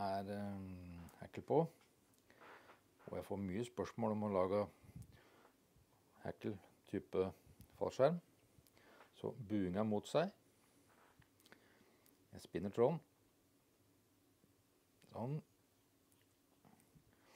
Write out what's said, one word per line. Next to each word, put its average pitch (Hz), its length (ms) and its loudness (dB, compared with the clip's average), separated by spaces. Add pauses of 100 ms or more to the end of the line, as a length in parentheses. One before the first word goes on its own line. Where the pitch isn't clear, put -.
er, 98 320 -2
eh, 92 880 -8
hekkel - 240 -10
på. 131 140 6 (1500)
Og - 120 -6
jeg 90 100 -6
får 98 180 -2
mye 98 220 -2
spørsmål 107 480 -2
om 107 100 0
å 104 80 2
lage 95 320 4 (1600)
hekkel 95 340 -4 (320)
type 95 400 0 (480)
fallskjerm. 139 420 4 (920)
Så - 160 -6 (180)
buinga 101 380 2
mot 104 220 0
seg. 170 240 2 (2000)
Jeg 92 100 -14
spinner 90 320 -2
tråden. 139 240 6 (2250)
Sånn. 131 240 -4 (2000)